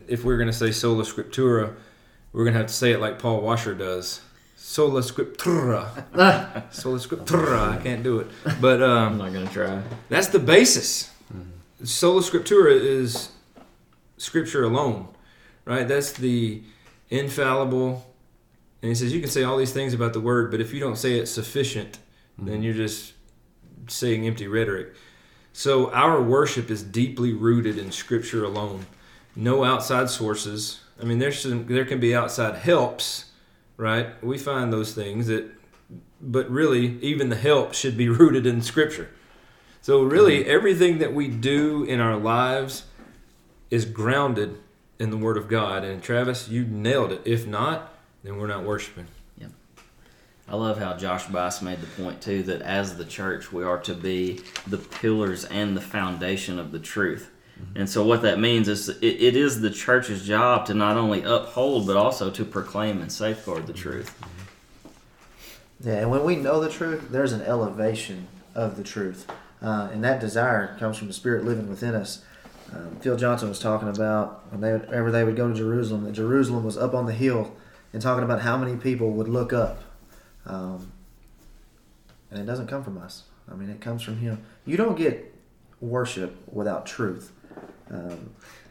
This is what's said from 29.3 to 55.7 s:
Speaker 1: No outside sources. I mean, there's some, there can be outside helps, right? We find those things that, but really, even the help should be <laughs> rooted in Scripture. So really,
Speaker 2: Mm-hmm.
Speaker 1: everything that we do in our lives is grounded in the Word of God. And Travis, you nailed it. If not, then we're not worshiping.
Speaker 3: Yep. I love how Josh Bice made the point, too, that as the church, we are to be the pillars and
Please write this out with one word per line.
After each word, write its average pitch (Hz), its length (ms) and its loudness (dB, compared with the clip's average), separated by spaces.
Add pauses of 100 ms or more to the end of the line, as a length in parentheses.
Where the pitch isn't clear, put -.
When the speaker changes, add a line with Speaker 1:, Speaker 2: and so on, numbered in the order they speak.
Speaker 1:
No 123 280 2
outside 127 460 2
sources. 104 720 -6 (200)
I 113 40 -8
mean, 117 140 0
there's 139 200 0
some, 117 280 -4
there 127 180 2
can 131 140 -4
be 120 160 4
outside 117 400 0
helps, - 720 0 (500)
right? 113 320 0 (160)
We 127 160 -2
find 131 340 -2
those 110 200 -2
things 110 340 -4
that, 110 220 -2 (720)
but 131 280 -2
really, 123 520 2
even 143 280 -2
the 117 60 0
help 131 400 2
should 127 220 -2
be 117 120 2
<laughs> 117 120 2
rooted 131 260 8
in 120 160 2
Scripture. - 460 -2 (720)
So 139 200 6
really, 151 400 8
Speaker 2:
Mm-hmm. - 80 -2
Speaker 1:
everything 175 500 4
that 156 140 0
we 143 140 0
do 143 560 0
in 127 160 -2
our 113 180 2
lives 127 640 0 (840)
is 117 160 0
grounded 113 720 0 (420)
in 110 100 -2
the 107 80 -4
Word 110 200 0
of 98 120 -6
God. 101 340 0
And 95 180 -8
Travis, 123 460 -2
you 117 180 -2
nailed 110 460 0
it. 92 140 -6
If 113 220 0
not, 127 460 -4 (300)
then 101 140 -10
we're 104 100 -6
not 101 160 -6
worshiping. 104 440 -6 (300)
Speaker 3:
Yep. - 140 -18 (960)
I 98 80 -8
love 110 240 -2
how 92 160 -6
Josh 92 320 -4
Bice 90 340 -4
made 90 200 -8
the 82 200 -12
point, 90 200 -8
too, 98 220 -4
that 90 180 -4
as 95 360 -4
the 85 60 -12
church, 92 480 -8
we 90 140 -6
are 90 140 -2
to 95 140 -8
be 92 460 -4 (260)
the 95 120 -6
pillars 104 680 -2
and 101 320 -4